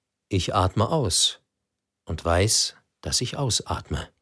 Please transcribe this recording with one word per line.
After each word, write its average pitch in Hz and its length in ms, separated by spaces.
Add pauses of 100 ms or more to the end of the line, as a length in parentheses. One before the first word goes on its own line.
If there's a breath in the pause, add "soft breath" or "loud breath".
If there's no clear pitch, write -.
(300)
Ich - 260
atme 101 320
aus 143 540 (640)
und 85 180
weiß, 90 540 (240)
dass - 180
ich 127 160
ausatme. 82 720 (140)